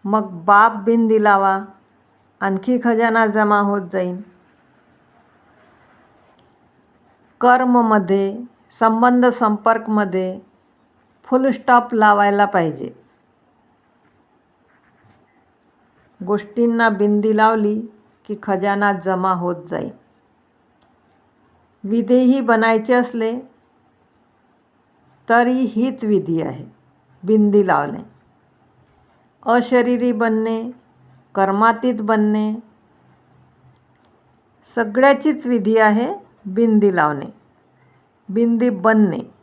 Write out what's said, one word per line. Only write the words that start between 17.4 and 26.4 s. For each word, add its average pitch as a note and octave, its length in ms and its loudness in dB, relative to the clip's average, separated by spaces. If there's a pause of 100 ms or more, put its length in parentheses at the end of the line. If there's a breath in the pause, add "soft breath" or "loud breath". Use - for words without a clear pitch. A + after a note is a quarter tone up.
की G#3 160 -10
खजाना G3+ 500 -2 (120)
जमा F#3 280 -2
होत F3 380 -6
जाईल. - 200 -8 (1900)
विधेही B3 560 2
बनायचे A3+ 540 0
असले A#3+ 440 -4 (1900)
तरी A#3+ 380 2
हीच B3+ 380 -4
विधी E3+ 380 0